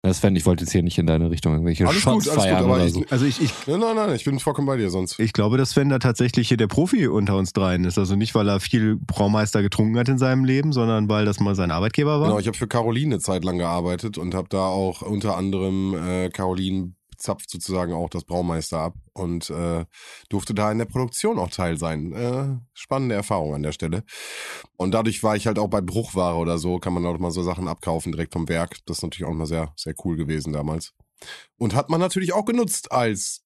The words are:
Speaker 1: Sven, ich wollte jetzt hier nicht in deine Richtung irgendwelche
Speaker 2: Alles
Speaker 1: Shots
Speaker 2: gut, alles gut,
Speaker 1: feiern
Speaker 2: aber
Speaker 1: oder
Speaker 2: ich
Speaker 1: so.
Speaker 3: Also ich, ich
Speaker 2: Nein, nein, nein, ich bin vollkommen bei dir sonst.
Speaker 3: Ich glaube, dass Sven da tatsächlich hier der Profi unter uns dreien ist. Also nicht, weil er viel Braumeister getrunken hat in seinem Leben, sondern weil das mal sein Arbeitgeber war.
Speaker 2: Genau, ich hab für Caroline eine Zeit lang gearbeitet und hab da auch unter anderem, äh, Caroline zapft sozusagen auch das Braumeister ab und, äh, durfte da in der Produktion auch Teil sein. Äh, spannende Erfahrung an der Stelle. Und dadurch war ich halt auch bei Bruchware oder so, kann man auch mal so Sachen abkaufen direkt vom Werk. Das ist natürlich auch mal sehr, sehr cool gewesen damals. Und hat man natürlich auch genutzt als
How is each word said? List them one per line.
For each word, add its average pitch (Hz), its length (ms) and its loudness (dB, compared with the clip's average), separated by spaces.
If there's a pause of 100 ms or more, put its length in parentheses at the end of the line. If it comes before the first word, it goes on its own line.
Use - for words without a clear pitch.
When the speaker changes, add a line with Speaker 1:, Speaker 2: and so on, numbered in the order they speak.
(120)
Speaker 1:
Sven, 98 220 4
ich 82 120 2
wollte 87 180 4
jetzt - 80 -6
hier 90 100 4
nicht 85 140 0
in 85 100 2
deine 82 240 4
Richtung 80 220 0
irgendwelche 82 340 2
Speaker 2:
Alles 180 140 4
Speaker 1:
Shots 117 240 4
Speaker 2:
gut, 143 80 -2
alles 113 120 4
gut, 95 100 2
Speaker 1:
feiern 92 100 4
Speaker 2:
aber - 120 4
Speaker 1:
oder 87 100 4
Speaker 2:
ich 85 80 2
Speaker 1:
so. - 160 0
Speaker 3:
Also 135 160 2
ich, 131 160 0
ich 131 100 0 (140)
Speaker 2:
Nein, 160 140 0
nein, 226 160 2
nein, 208 180 0
ich 113 100 -4
bin 139 160 0
vollkommen 143 260 0
bei 135 120 0
dir 104 100 2
sonst. 92 320 -2
Speaker 3:
Ich 110 140 2
glaube, 110 240 4
dass 131 140 2
Sven 143 180 4
da 131 80 4
tatsächlich 123 500 2
hier 123 80 4
der 113 120 4
Profi 175 380 4
unter 101 300 2
uns 95 160 0
dreien 90 320 2
ist. 87 140 2
Also 95 180 2
nicht, 110 180 0
weil 104 140 4
er 98 120 2
viel 110 360 2
Braumeister 107 640 2
getrunken 107 380 2
hat 123 100 2
in 135 80 4
seinem 131 300 4
Leben, 139 260 2
sondern 113 380 2
weil 107 160 4
das 101 120 0
mal 101 160 2
sein 90 160 0
Arbeitgeber 113 480 2
war. 151 100 2
Speaker 2:
Genau, 107 120 4
ich 101 80 -2
hab 107 80 -4
für 120 100 -4
Caroline 117 500 0
eine - 40 -2
Zeit 92 240 -2
lang 90 140 0
gearbeitet 87 580 -2
und 90 180 -6
hab 92 140 -4
da 95 200 0
auch 95 340 -2
unter 101 340 -2
anderem, 95 580 0
äh, 92 360 -2
Caroline 92 640 -2 (240)
zapft - 320 -6
sozusagen 90 420 -4
auch 85 160 -4
das 82 160 -8
Braumeister 85 540 -4
ab 82 160 -4 (180)
und, 85 380 -6
äh, 85 340 -2 (460)
durfte 101 240 -4
da 104 180 2
in 110 60 -2
der 113 80 -2
Produktion 127 520 -2
auch 90 120 -2
Teil 85 260 -2
sein. 80 380 -4
Äh, 127 420 -4 (160)
spannende 135 420 -2
Erfahrung 95 400 -2
an 73 80 -4
der 76 100 -2
Stelle. 85 320 -4 (760)
Und 92 160 0
dadurch 113 280 0
war 107 140 2
ich 101 100 -2
halt 107 120 0
auch 104 100 0
bei 101 140 0
Bruchware 90 540 -2
oder 85 200 0
so, 90 220 -2
kann 90 160 -4
man 87 100 -2
auch 87 140 -2
mal 87 120 -2
so 87 120 -4
Sachen 90 260 -4
abkaufen 82 440 -4
direkt 78 200 -6
vom 82 160 -4
Werk. 85 280 -2 (100)
Das 82 100 -6
ist - 60 -8
natürlich 82 280 -8
auch 80 40 -4
mal 80 100 -4
sehr, 80 320 -4
sehr - 160 -10 (100)
cool 85 140 -2
gewesen 78 380 -4
damals. 76 400 -6 (640)
Und 107 160 -2
hat 139 160 0
man 165 100 2
natürlich 180 320 -2
auch 202 140 0
genutzt 233 440 -2
als 117 560 -2